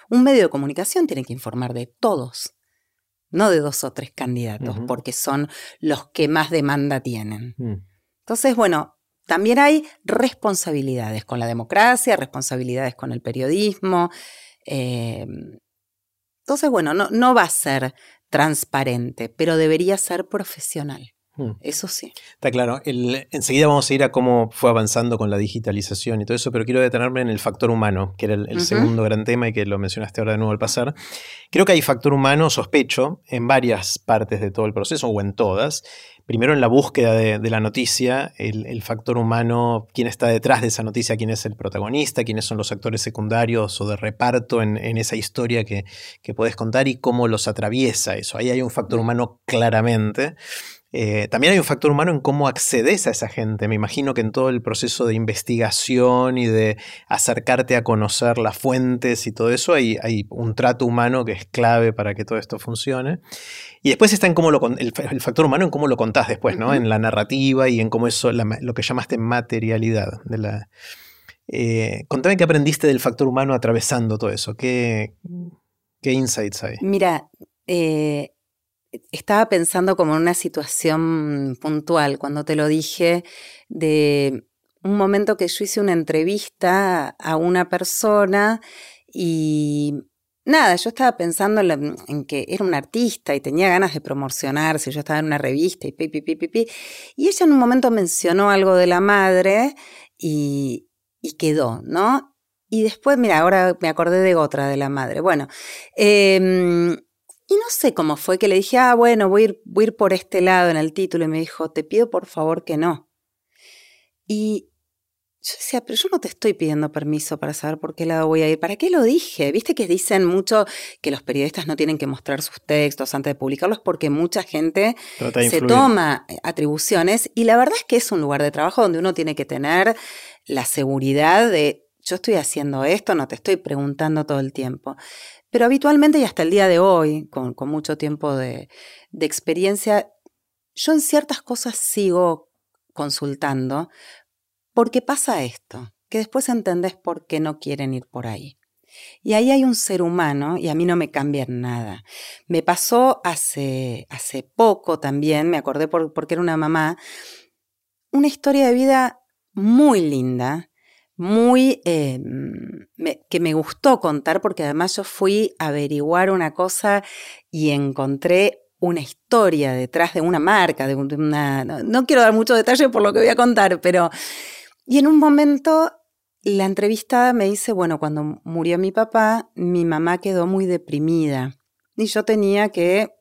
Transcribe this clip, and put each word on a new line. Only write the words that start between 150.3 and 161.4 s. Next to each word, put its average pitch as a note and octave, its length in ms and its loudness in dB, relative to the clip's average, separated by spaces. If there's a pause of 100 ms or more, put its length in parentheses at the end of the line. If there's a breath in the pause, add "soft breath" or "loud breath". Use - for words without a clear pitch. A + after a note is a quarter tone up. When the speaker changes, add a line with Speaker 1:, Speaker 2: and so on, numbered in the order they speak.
Speaker 1:
y E3+ 100 -4
a D3+ 80 -2
mí E3 80 0
no F3 140 2
me D3+ 140 -4
cambia C#3+ 360 -2
nada. A#2+ 560 -8 (440 loud breath)
Me E3 140 0
pasó A#3+ 640 2
hace, C3 880 -4
hace C3 340 -10
poco F#3+ 560 0
también, D3+ 500 0
me E3 80 0
acordé D3 300 -2
por, D#3+ 240 -2
porque D#3+ 220 -6
era E3 80 -2
una E3 160 0
mamá, D#3+ 400 0 (1120 loud breath)
una C#4+ 160 4
historia C#4 400 2
de A#3+ 60 4
vida C4 460 2 (340)
muy A3+ 480 6
linda, C3 680 -2 (480)
muy, A#3+ 680 2